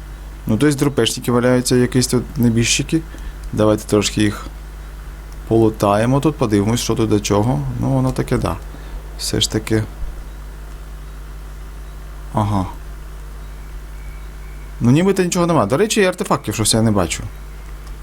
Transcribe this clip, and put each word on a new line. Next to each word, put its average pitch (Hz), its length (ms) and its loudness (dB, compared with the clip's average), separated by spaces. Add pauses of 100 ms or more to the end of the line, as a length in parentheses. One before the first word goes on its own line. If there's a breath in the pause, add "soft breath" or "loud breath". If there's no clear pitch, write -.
(460)
Ну, 110 100 2
то 120 100 4
есть 143 120 4
Д 147 60 4
Р 143 60 4
П 120 160 4
шники 127 260 -2
валяються, 123 440 4
якісь 123 300 4
тут - 320 0
небіжчики. 117 600 2 (520 loud breath)
Давайте 107 320 4
трошки 104 380 2
їх 104 240 0 (1000)
полутаємо 110 720 4
тут, 151 160 2
подивимось, 110 440 2
що - 140 0
тут 110 160 2
до 104 100 4
чого. 110 400 2 (200)
Ну, 123 100 2
воно 131 220 2
таке, 131 260 0
да. 92 180 0 (600 loud breath)
Все - 220 -2
ж - 100 -2
таки. 110 340 0 (2500)
Ага. 101 320 0 (2250)
Ну, 120 100 6
нібито 185 320 6
нічого 175 240 2
нема. 160 200 4
До 135 100 2
речі, 214 240 4
я 185 80 6
артефактів 180 460 0
щось 110 200 2
я 113 80 4
не 113 80 6
бачу. 95 320 2 (800)